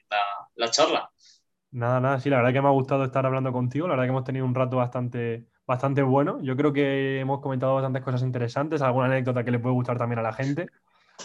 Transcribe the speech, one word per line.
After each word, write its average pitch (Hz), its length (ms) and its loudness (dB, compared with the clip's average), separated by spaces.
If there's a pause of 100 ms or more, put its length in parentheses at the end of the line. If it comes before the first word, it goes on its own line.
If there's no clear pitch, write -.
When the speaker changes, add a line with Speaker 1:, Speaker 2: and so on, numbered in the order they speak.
Speaker 1:
la, 104 120 0 (340)
la 117 160 -2
charla. 160 400 2 (600)
Speaker 2:
Nada, 123 280 0
nada, 131 200 2
sí, 135 100 -2
la 139 80 4
verdad 123 160 6
que 135 80 2
me 139 60 4
ha 139 40 6
gustado 139 320 2
estar 131 220 0
hablando 131 260 0
contigo, 127 360 -2
la 165 80 0
verdad 127 100 2
que 127 60 0
hemos 131 120 0
tenido 131 220 -4
un 127 80 0
rato 127 240 0
bastante, 120 680 -4 (180)
bastante 139 380 0
bueno, 143 400 2
yo 131 120 -2
creo 147 160 2
que 135 480 0
hemos 135 220 -2
comentado 131 320 0
bastantes 135 300 -2
cosas 127 180 -2
interesantes, 127 640 -2
alguna 127 240 2
anécdota 127 360 0
que 113 60 -4
le 123 80 2
puede 123 160 0
gustar 123 240 0
también 117 220 -2
a - 20 -2
la 113 120 -2
gente, 143 340 -4 (580)